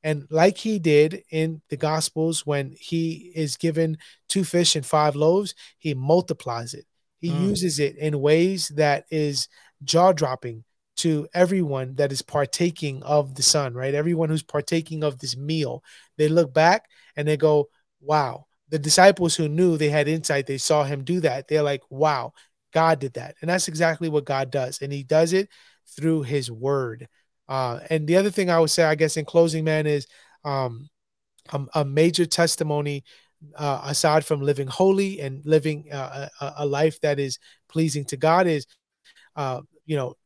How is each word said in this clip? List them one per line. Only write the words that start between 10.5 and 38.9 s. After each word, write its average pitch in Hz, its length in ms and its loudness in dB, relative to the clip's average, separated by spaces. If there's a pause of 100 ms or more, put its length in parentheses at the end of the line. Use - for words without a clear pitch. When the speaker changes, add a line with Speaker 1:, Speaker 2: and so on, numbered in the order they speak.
Speaker 1:
to 156 360 -2
everyone 160 640 0
that 143 140 0
is 135 120 -6
partaking 147 840 -2
of 143 300 0
the 135 80 -4
Son, 135 320 2
right? 135 200 -4
Everyone 160 360 0
who's 156 120 -2
partaking 160 640 -4
of 135 140 -2
this 127 180 -8
meal, 143 480 -6 (320)
they 151 120 2
look 156 240 2
back 165 360 4 (280)
and 147 120 -2
they 151 80 2
go, 151 320 4 (320)
"Wow." 139 460 -2 (220)
The 156 100 -4
disciples 175 580 6
who 156 120 -2
knew, 165 280 2
they 147 140 0
had 147 180 0
insight, 151 380 -2
they 135 120 -6
saw 151 260 2
him 135 200 -6
do 175 160 -2
that. 139 280 -4
They're 151 140 0
like, 143 280 -2
"Wow, 139 420 -2 (400)
God 160 280 4
did 135 140 -8
that." - 260 -12
And 160 100 -4
that's 180 180 0
exactly 165 400 -2
what 147 160 0
God 135 260 -4
does. 131 300 -6
And 139 120 -8
he 139 100 -8
does 160 300 2
it 196 160 0 (380)
through 156 360 -2
his 127 280 -4
word. 123 580 -4 (400)
Uh, 131 300 -4 (120)
and 156 180 -2
the 170 80 4
other 196 140 4
thing 180 200 -2
I 165 80 4
would 160 120 4
say, 170 120 2
I 156 140 4
guess, 156 200 0
in 151 80 -4
closing, 160 400 2
man, 156 220 0
is, 147 220 -2 (360)
um, 135 440 -4 (640)
a, 143 80 -4 (140)
a 151 100 0
major 160 420 2
testimony, 147 760 -2 (500)
uh, 143 300 -4
aside 151 400 4
from 147 160 -2
living 139 260 -2
holy 196 540 0
and 139 260 -10
living, 151 460 0
uh, 139 360 -12 (120)
a, 139 180 -8
a 147 80 -4
life 147 360 0
that 143 180 0
is 135 180 -6 (300)
pleasing 147 380 -2
to 139 100 -10
God 165 320 4
is, 151 180 -2 (680)